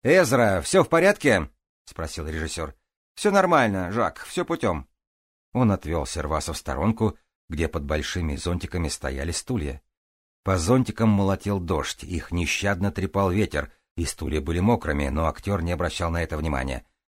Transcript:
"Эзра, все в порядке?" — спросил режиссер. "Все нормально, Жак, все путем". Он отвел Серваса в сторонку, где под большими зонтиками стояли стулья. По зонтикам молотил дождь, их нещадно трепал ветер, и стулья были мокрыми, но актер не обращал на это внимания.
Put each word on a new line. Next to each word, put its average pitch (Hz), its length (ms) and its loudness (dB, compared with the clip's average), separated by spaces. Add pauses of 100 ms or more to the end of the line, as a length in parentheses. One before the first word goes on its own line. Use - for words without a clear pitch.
"Эзра, 120 560 4
все 185 240 4
в - 40 -10
порядке?" — 160 640 4 (340)
спросил 78 440 -10
режиссер. 80 480 -6 (380)
"Все - 160 0
нормально, 127 640 2
Жак, 107 320 -2
все 175 200 -4
путем". 92 440 -2 (640)
Он 117 180 4
отвел 82 360 0
Серваса 76 460 -4
в 76 40 -6
сторонку, 107 600 -2 (300)
где 80 200 -2
под 76 160 -6
большими 76 520 -2
зонтиками 87 520 -4
стояли 69 440 -6
стулья. 80 500 -6 (640)
По 95 120 2
зонтикам 113 520 2
молотил 98 520 2
дождь, 82 440 -4
их - 280 -6
нещадно 92 580 0
трепал 95 400 0
ветер, 87 400 -2 (260)
и 82 80 -2
стулья 76 360 -4
были 82 200 -2
мокрыми, 78 480 0
но 78 200 0
актер 98 340 -4
не 85 100 -2
обращал 85 380 -2
на 85 120 -2
это 80 140 -6
внимания. 67 500 -4 (320)